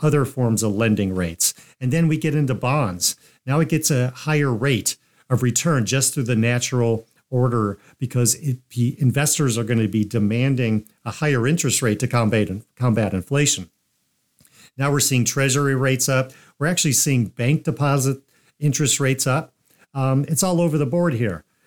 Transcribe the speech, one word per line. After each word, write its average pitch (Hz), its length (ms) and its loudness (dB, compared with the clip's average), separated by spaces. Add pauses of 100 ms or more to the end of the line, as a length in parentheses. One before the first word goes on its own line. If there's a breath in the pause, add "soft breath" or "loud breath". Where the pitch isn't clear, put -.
other 147 240 2
forms 117 380 0
of 104 120 0
lending 104 400 0
rates. 85 380 -2 (260 loud breath)
And 127 140 -2
then 165 140 2
we 156 100 0
get 156 180 -2
into 135 200 0
bonds. 123 600 -2 (300 soft breath)
Now 139 140 0
it 165 100 2
gets 156 220 0
a 123 180 0
higher 147 420 -2
rate 117 460 -2 (320 soft breath)
of 127 140 0
return 127 420 0
just 127 280 0
through 139 100 -2
the 117 120 0
natural 117 720 0 (240 soft breath)
order 120 480 0 (220 soft breath)
because 123 360 0
it, 131 220 -4 (120)
the 120 300 -2
investors 135 580 0
are 117 60 -2
gonna 113 240 0
be 104 180 0
demanding 113 800 0 (180 soft breath)
a 107 60 -8
higher 135 360 0
interest 147 340 0
rate 107 180 0
to 127 80 0
combat, 110 420 2 (260)
combat 113 380 0
inflation. 113 560 -2 (1080 loud breath)
Now 139 140 0
we're 143 100 2
seeing 127 240 2
treasury 139 500 0
rates 131 340 0
up. 131 220 0 (280 loud breath)
We're 143 80 -2
actually 165 260 0
seeing 123 340 2
bank 131 360 -2
deposit 139 580 0 (380 soft breath)
interest 147 400 0
rates 135 280 0
up. 127 260 -2 (400 soft breath)
Um, 135 340 0
it's 160 160 -2
all 180 180 2
over 160 160 0
the 143 80 2
board 165 300 0
here. 101 280 -2 (240 soft breath)